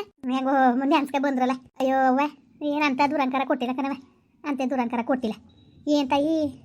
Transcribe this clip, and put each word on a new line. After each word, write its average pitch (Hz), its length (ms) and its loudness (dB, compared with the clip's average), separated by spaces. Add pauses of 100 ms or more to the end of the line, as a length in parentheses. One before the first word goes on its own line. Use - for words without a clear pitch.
(320)
ಹೆಂಗೋ 262 440 2
ಮೊನ್ನೆ 277 200 2
ಅನ್ಸ್ಕೆ 285 220 -2
ಬಂದ್ರಲ್ಲ. 262 340 0 (280)
ಅಯ್ಯೋ 262 180 2
ಅವ್ವ, 262 220 4 (420)
ಏನ್ 294 200 -2
ಅಂತ 277 180 0 (100)
ದೂರಂಕಾರ 269 360 -2
ಕೊಟ್ಟಿಲ್ಲ 254 360 -2
ಕಣವ, 277 100 -4 (560)
ಅಂತ 269 120 -4 (100)
ದೂರಂಕಾರ 240 320 -2
ಕೊಟ್ಟಿಲ್ಲ. 240 320 -2 (540)
ಏನ್ 294 220 2
ತಾಯಿ, 294 540 0